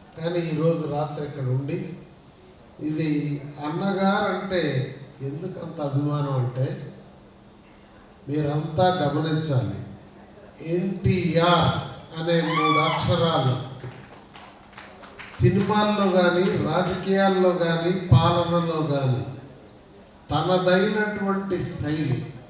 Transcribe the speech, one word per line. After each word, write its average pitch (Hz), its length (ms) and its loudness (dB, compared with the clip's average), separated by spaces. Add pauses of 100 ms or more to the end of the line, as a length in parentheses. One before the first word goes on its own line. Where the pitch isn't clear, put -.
(200)
కానీ 170 200 -2
ఈరోజు 156 520 0
రాత్రి 147 340 -4
ఇక్కడ 135 180 -8
ఉండి, 143 500 -2 (840)
ఇది 147 640 -2 (240)
అన్నగారు 196 680 0
అంటే 170 640 -2 (260)
ఎందుకు 165 440 -8
అంత 156 160 -10
అభిమానం 143 520 0
అంటే, - 600 -2 (1400)
మీరంతా 151 540 0
గమనించాలి. 151 920 0 (1000)
ఎన్టీఆర్ 175 1160 2 (300)
అనే 165 220 2
మూడు 156 380 2
అక్షరాలు 160 880 0 (1700)
సినిమాల్లో 196 800 4
కానీ, 175 220 4
రాజకీయాల్లో 185 1040 2
కానీ, 170 420 2
పాలనలో 170 880 2
కానీ 135 440 0 (1040)
తనదైనటువంటి 190 1300 0
శైలి 147 680 -4 (160)